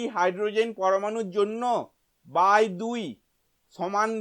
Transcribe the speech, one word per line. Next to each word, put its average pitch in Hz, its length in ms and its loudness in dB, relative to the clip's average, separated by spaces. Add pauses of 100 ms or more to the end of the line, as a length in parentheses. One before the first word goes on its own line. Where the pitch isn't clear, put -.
হাইড্রোজেন 208 640 0
পরমাণুর 202 580 0
জন্য 208 320 -2 (640)
by 190 340 4 (200)
দুই 233 200 -6 (760)
সমান 202 340 -2 (100)